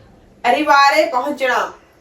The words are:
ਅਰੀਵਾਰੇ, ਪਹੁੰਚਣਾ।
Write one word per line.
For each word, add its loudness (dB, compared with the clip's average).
ਅਰੀਵਾਰੇ, 2
ਪਹੁੰਚਣਾ। -4